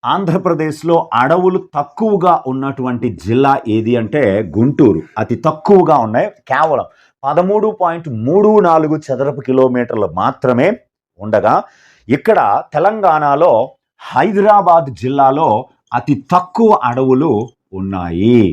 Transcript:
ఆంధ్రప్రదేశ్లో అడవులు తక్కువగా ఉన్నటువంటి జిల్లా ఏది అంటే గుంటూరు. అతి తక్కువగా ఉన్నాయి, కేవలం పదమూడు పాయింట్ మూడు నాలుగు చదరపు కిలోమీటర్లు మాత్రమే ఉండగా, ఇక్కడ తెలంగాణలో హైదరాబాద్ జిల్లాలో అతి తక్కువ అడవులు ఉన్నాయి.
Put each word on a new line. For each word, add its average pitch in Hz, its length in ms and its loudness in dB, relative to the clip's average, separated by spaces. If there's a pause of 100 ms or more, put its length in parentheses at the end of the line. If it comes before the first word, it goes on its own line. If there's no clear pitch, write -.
(140)
ఆంధ్రప్రదేశ్లో 170 800 -2 (260)
అడవులు 180 380 2 (180)
తక్కువగా 180 560 0 (180)
ఉన్నటువంటి 131 560 -6 (180)
జిల్లా 135 280 2 (220)
ఏది 113 260 0
అంటే 135 220 -2 (340)
గుంటూరు. 113 440 2 (200)
అతి - 140 -4 (120)
తక్కువగా 160 480 0 (100)
ఉన్నాయి, 123 220 -2 (240)
కేవలం 139 360 -2 (380)
పదమూడు 185 420 0 (140)
పాయింట్ 170 280 -4 (180)
మూడు 208 240 4 (160)
నాలుగు 156 280 2 (100)
చదరపు 135 420 -4
కిలోమీటర్లు 123 640 0 (120)
మాత్రమే 127 460 0 (580)
ఉండగా, 107 300 2 (520)
ఇక్కడ 147 320 0 (360)
తెలంగాణలో 156 760 2 (580)
హైదరాబాద్ 185 760 2 (120)
జిల్లాలో 139 480 0 (480)
అతి 135 180 -2 (200)
తక్కువ 208 360 2 (180)
అడవులు 131 420 0 (480)
ఉన్నాయి. 95 600 0 (140)